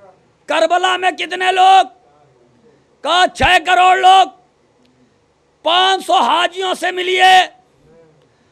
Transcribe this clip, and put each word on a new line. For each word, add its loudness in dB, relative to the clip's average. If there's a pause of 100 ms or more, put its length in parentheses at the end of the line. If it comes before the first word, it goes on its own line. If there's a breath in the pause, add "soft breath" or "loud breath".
(480)
करबला -2
में -6
कितने -4
लोग? 4 (1160)
कहा, 0
छह 0
करोड़ 2
लोग। 4 (1400)
पाँच -2
सौ 0
हाजियों -4
से -8
मिलिए, 0 (1040)